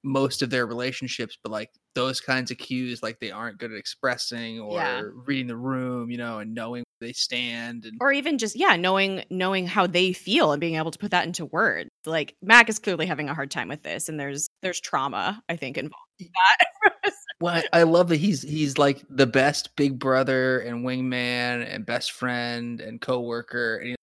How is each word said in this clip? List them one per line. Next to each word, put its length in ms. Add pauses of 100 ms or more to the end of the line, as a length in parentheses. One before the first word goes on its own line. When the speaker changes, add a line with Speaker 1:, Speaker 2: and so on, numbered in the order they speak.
Speaker 1:
most 380
of 80
their 160
relationships, 760
but, 100
like, 180 (240)
those 260
kinds 300
of 80
cues, 440
like, 180
they 100
aren't 280
good 140
at 60
expressing 800
or 180
Speaker 2:
Yeah. 240 (220)
Speaker 1:
reading 220
the 100
room, 540
you 80
know, 220
and 140
knowing 300 (140)
where 100
they 60
stand 720
and 140
Speaker 2:
Or 120
even 240
just, 180
yeah, 220
knowing, 540
knowing 360
how 200
they 260
feel 400
and 80
being 160
able 140
to 80
put 140
that 140
into 200
words. 420 (160)
Like, 380
Mac 260
is 100
clearly 280
having 220
a 60
hard 160
time 180
with 140
this, 260
and 120
there's, 280 (140)
there's 180
trauma, 680
I 80
think, 220
involved 240 (160)
with 140
that. 600
<laughs> 200 (260)
Speaker 1:
Well, 160
I, 260
I 20
love 260
that 80
he's, 240
he's, 380
like, 320
the 160
best 500
big 220
brother 640
and 260
wingman 840
and 140
best 280
friend 680
and 180
coworker 800
and 260